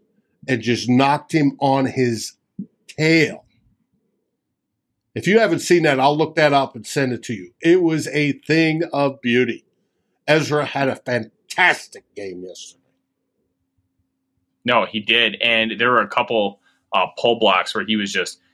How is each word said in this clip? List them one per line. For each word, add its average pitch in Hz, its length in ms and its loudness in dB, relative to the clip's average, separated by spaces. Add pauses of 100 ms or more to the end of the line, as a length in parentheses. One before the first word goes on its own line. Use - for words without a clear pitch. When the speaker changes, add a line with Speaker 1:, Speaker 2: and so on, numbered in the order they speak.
(460)
Speaker 1:
and 123 160 -2
just 110 260 -2
knocked 139 440 0
him 147 280 0
on 135 260 0
his 120 480 -4 (520)
tail. 160 580 0 (1700)
If 120 120 -6
you 208 140 4
haven't 170 200 0
seen 175 220 2
that, 139 180 2
I'll 147 160 2
look 151 200 -2
that 151 160 4
up 139 220 0
and 110 120 -16
send 135 260 -2
it 117 120 -8
to 120 100 -8
you. 90 260 -14
It 175 220 4
was 160 260 0
a 147 240 0
thing 160 500 0 (100)
of 143 280 -2
beauty. 120 440 0 (600)
Ezra 147 380 2
had 139 240 -2
a 117 80 -4
fantastic - 1080 -4 (100)
game 90 300 -12
yesterday. - 380 -20 (1800)
Speaker 2:
No, 120 220 2
he 110 140 -6
did. 110 400 0
And 113 380 0
there 120 120 2
were 117 120 4
a 101 60 -4
couple, 107 520 -2 (320)
uh, 92 140 2 (120)
pull 117 200 0
blocks 95 360 2
where 101 120 -6
he 107 100 0
was 104 160 -4
just 92 260 -6 (160)